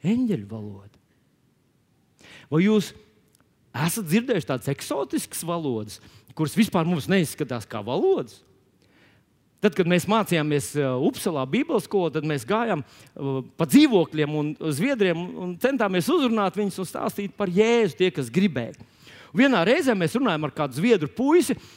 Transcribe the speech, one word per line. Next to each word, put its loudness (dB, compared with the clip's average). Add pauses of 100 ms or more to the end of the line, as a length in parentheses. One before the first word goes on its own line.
eņģeļu -2
valoda. -14 (1500)
Vai 2
jūs 2 (840)
esat -2
dzirdējuši 0
tādas -4
eksotiskas -6
valodas, -4 (380)
kuras -2
vispār 2
mums -2
neizskatās -2
kā -8
valodas? -2 (1160)
Tad, 2
kad 2
mēs 2
mācījāmies, 0
ā, 0 (100)
Upsalā -2
Bībeles -2
skolu, 0
tad -4
mēs -4
gājām, -2
ā, -10 (260)
pa 0
dzīvokļiem 4
un -2 (180)
zviedriem 0
un -8
centāmies 0
uzrunāt 0
viņus -4
un -6
stāstīt -6
par -2
Jēzu, 2
tie, 2
kas -4
gribēja. 0 (560)
Vienā 4
reizē 2
mēs 0
runājam 0
ar -6
kādu -4
zviedru 2
puisi, 2 (180)